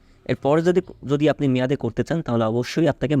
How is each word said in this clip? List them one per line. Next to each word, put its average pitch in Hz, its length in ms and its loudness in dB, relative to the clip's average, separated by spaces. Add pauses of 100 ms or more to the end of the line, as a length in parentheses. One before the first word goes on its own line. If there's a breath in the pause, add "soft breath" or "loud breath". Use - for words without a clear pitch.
(320 soft breath)
এরপরে 143 360 2
যদি, 180 120 2 (300)
যদি 147 220 2
আপনি 143 220 -2
মেয়াদে 127 300 0
করতে 120 240 -4
চান 170 180 -2
তাহলে 117 260 0
অবশ্যই 123 400 0
আপনাকে 143 280 -2